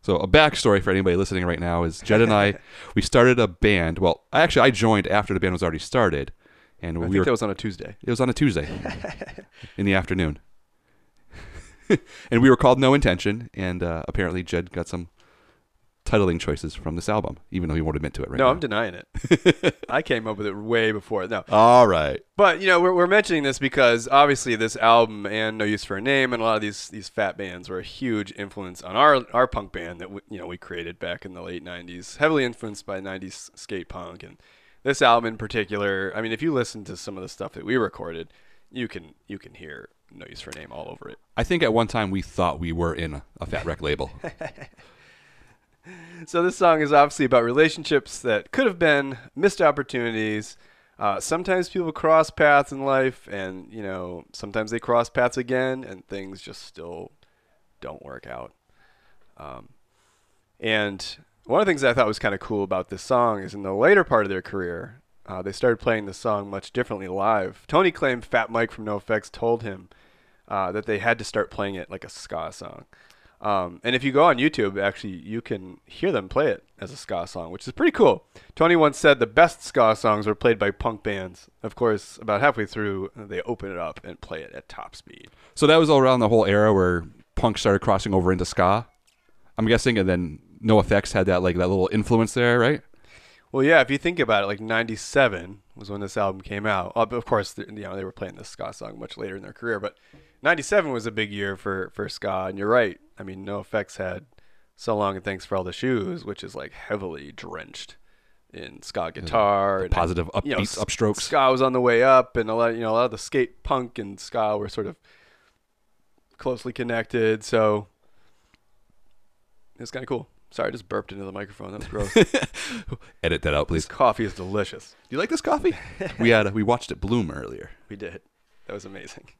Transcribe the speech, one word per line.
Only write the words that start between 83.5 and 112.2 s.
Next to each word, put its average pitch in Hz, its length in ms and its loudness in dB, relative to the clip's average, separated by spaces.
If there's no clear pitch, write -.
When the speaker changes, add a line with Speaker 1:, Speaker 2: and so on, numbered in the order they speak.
Speaker 2:
it 90 60 -10
up 82 260 -8
and - 200 -16
play 80 180 -12
it - 140 -18
at - 160 -18
top - 260 -16
speed. - 320 -20
Speaker 1:
So 147 120 2
that 156 100 8
was 160 140 6
all 143 80 6
around 131 220 4
the 107 100 4
whole 110 160 6
era 104 260 4
where 90 360 2
punk 110 240 0
started 98 220 2
crossing 98 340 0
over 92 180 2
into 90 140 -2
ska, 98 420 0
I'm 113 80 0
guessing, 113 320 2
and 92 100 2
then 90 300 -2
No 110 180 6
F - 100 0
X 101 220 0
had 95 140 2
that, 90 160 2
like, 90 140 2
that 90 120 2
little 92 240 2
influence 110 400 2
there, 120 260 2
right? 139 220 2
Speaker 2:
Well, 135 100 0
yeah, 151 200 6
if 123 80 0
you 139 80 -2
think 170 200 -4
about 110 260 2
it, - 20 -4
like, 101 140 -4
ninety-seven 110 1000 -2
was 104 160 -16
when 101 100 -8
this 98 160 -8
album 98 240 -2
came 101 240 -10
out. 95 320 -2
Uh, 113 140 2
of 120 160 -6
course, 107 260 -2
th-, - 160 -12
you 107 140 -14
know, 92 120 -12
they 95 100 -8
were 92 80 -10
playing 95 240 -12
the 95 80 -20
ska - 280 -12
song 110 260 -16
much 113 200 -16
later 98 180 -10
in 98 60 -14
their 98 100 -18
career, 117 260 -6
but 98 200 -10
Ninety-seven 160 500 0
was 117 140 -6
a 113 40 -4
big 104 220 -4
year 101 240 -4
for, 95 380 -6
for 104 140 -8
ska, 95 400 -6
and 98 100 -10
you're 101 100 -2
right. 113 300 2
I - 40 -16
mean, 95 240 -14
NoFX 101 500 -6
had 92 300 -8
So 113 200 -4
Long 98 200 0
and 92 80 -12
Thanks 95 200 -6
for 101 120 -4
All 92 80 -2
the 90 80 -8
Shoes, 123 520 -4
which 101 200 -12
is, - 100 -16
like, 67 180 -14
heavily 85 600 -10
drenched - 640 -16
in - 300 -16
ska 82 320 -6
Speaker 1:
Yeah, - 80 -12
Speaker 2:
guitar 101 560 2
Speaker 1:
the 92 60 -2
Speaker 2:
and, 90 80 -2
Speaker 1:
positive 85 380 0
Speaker 2:
you 143 80 -4
know, 101 60 -2
Speaker 1:
upbeats, 98 200 -4
Speaker 2:
s-, 107 60 -4
Speaker 1:
upstrokes. 104 380 -2
Speaker 2:
ska 139 280 2
was 131 120 2
on 131 100 2
the 127 80 0
way 120 220 4
up, 131 340 6